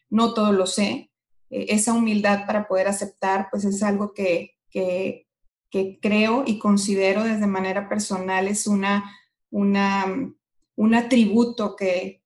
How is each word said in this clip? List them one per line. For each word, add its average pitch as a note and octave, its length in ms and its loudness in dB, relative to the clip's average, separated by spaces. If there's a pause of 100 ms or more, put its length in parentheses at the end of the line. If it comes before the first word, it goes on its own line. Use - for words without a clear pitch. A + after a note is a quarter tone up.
"no A3+ 240 2
todo G#3+ 180 2
lo F#3+ 160 4
sé", G#3+ 440 -2 (380)
eh, G3+ 200 -8
esa G#3+ 240 2
humildad G#3 520 2
para G#3 220 -4
poder F#3+ 200 0
aceptar, G3 640 -4
pues G#3 160 -4
es G3 160 -2
algo G3+ 320 -2
que, F3+ 380 -2 (180)
que, F#3 580 -4 (440)
que F#3+ 280 -4
creo A3 460 2
y A3 140 -2
considero G3+ 640 2
desde G#3+ 240 0
manera F#3+ 420 -2
personal F#3+ 580 -2
es G#3 200 -4
una, G3+ 440 0 (380)
una, G3 560 2 (680)
un A3 200 4
atributo A#3 800 2
que, F#3+ 500 -4